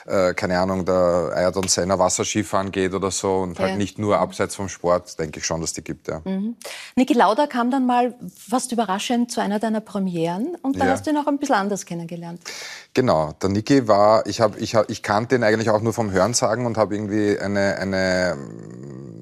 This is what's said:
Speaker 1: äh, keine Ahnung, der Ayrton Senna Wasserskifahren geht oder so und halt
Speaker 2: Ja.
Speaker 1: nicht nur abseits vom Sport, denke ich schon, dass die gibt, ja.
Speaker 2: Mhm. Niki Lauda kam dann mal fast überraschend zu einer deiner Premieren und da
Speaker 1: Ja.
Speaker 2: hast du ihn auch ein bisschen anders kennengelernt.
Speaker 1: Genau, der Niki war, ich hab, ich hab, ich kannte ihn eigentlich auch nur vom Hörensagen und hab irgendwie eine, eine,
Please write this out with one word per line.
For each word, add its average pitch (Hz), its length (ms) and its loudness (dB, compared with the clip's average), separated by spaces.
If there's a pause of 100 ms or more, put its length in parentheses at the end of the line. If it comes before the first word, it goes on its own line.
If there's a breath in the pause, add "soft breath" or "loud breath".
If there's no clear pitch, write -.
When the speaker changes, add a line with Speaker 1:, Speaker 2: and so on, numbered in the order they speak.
Speaker 1:
äh, 92 300 2
keine 92 240 0
Ahnung, 92 260 0
der 87 480 2
Ayrton 92 340 0
Senna 92 300 0
Wasserskifahren 98 720 0
geht 92 220 0
oder 95 160 -2
so 95 280 0
und 90 220 -4
halt 95 120 0
Speaker 2:
Ja. 95 60 -4
Speaker 1:
nicht 101 200 -4
nur 104 220 2
abseits 92 360 -2
vom 98 140 -6
Sport, 87 480 -2
denke 78 220 -6
ich - 60 -8
schon, 82 160 -4
dass 82 120 -4
die - 100 -10
gibt, - 240 -10
ja. 78 160 -6
Speaker 2:
Mhm. 196 340 -6 (380 loud breath)
Niki 254 180 4
Lauda 233 340 4
kam 247 240 -2
dann 262 160 2
mal 247 260 2 (240)
fast - 340 -4
überraschend 233 600 0
zu 226 100 -2
einer 196 160 0
deiner 220 240 -2
Premieren 190 800 -2
und 277 180 -2
da 269 60 2
Speaker 1:
Ja. 254 60 4
Speaker 2:
hast 269 160 -2
du - 20 0
ihn 302 80 2
auch 294 100 -2
ein 285 120 0
bisschen 277 160 0
anders 196 320 -2
kennengelernt. 170 520 -10 (540 loud breath)
Speaker 1:
Genau, 78 480 2
der 95 80 2
Niki 117 380 2
war, 107 400 6
ich 107 140 -2
hab, 107 180 2
ich 110 160 -4
hab, 107 140 2
ich 110 140 -6
kannte 113 320 2
ihn 120 80 4
eigentlich 110 260 4
auch 107 120 2
nur 113 120 0
vom 110 180 -2
Hörensagen 113 540 2
und 113 120 -4
hab 104 140 2
irgendwie 104 480 0
eine, 98 380 0
eine, 92 580 0 (880)